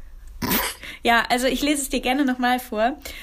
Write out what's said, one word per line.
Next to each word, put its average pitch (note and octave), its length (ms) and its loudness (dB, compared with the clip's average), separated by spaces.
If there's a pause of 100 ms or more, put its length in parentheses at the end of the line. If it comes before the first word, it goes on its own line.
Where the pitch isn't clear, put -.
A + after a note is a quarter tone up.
(1040)
Ja, A#3 260 6
also B3 180 2
ich C4 160 2
lese D4 200 2
es - 80 -6
dir C4 100 0
gerne C4+ 240 2
nochmal B3 340 2
vor. A#3+ 380 0 (260)